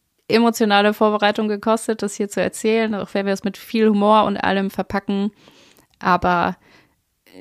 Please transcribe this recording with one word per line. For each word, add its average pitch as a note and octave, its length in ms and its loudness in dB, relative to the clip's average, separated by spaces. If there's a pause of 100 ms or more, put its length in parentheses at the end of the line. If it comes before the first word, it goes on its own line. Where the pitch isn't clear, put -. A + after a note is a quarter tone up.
(280)
emotionale G#3+ 680 2
Vorbereitung G#3+ 520 0
gekostet, A3 540 -2
das G3+ 140 -6
hier G3+ 140 -4
zu F#3+ 120 -4
erzählen, A3 540 -2
auch F#3+ 180 -8
wenn G3 140 -2
wir G3 60 0
es G3 100 -6
mit G3 140 -6
viel A3 320 0
Humor G#3+ 340 4
und G3+ 140 -2
allem G3 340 -2
verpacken. G3 600 -4 (680)
Aber F3+ 580 0 (840)